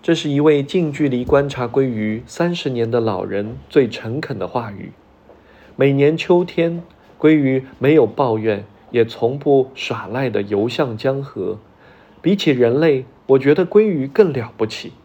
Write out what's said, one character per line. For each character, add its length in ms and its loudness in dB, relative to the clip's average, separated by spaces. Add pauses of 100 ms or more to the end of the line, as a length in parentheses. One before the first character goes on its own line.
这 100 0
是 160 -2
一 120 0
位 240 4
近 280 -2
距 160 0
离 160 -2
观 240 2
察 200 -6
鲑 140 0
鱼 440 -4
三 260 -4
十 180 -6
年 200 -2
的 80 0
老 260 -2
人 320 -6 (140)
最 180 2
诚 320 -8
恳 160 -8
的 120 -8
话 240 -8
语。 180 -16 (840)
每 160 2
年 240 2
秋 280 2
天， 380 -4 (380)
鲑 100 6
鱼 340 2 (140)
没 160 2
有 100 6
抱 320 -2
怨， 280 -2 (260)
也 140 2
从 340 -4
不 380 2
耍 320 -10
赖 200 -4
地 140 -2
游 260 -2
向 300 -4
江 240 -2
河。 380 -8 (600)
比 140 2
起 160 0
人 300 2
类， 240 2 (220)
我 120 6
觉 160 4
得 100 2
鲑 180 4
鱼 260 0
更 240 2
了 240 -6
不 100 -2
起。 240 -12 (140)